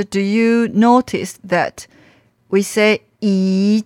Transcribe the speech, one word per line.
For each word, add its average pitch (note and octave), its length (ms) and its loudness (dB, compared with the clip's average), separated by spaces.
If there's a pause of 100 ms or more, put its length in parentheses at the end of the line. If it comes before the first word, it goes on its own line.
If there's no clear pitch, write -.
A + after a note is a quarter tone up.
(100)
do G3 80 -4
you A3+ 480 0
notice A#3 680 0 (100)
that - 400 -4 (640)
we G3 140 0
say G#3+ 400 0 (180)
一 G3 640 0